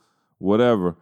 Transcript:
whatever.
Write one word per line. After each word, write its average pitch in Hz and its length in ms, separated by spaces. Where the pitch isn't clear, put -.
whatever. 101 640